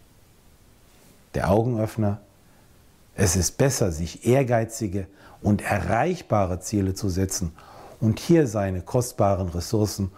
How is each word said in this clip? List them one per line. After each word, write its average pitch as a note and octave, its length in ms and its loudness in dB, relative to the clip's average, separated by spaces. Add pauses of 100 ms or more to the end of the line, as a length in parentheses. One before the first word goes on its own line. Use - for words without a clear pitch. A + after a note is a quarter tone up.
(1300)
Der C#2 160 0
Augenöffner: A2 680 0 (920)
Es F#2 220 2
ist F2+ 200 0
besser, B2 360 2
sich D#2+ 340 -6
ehrgeizige A2+ 800 0 (340)
und G#2 220 2
erreichbare G#2 1000 0
Ziele F#2+ 340 -2
zu - 140 -4
setzen F#2 440 -2 (480)
und A2 180 2
hier E3 280 4
seine G2 360 -2
kostbaren G2 640 0
Ressourcen G2 680 -2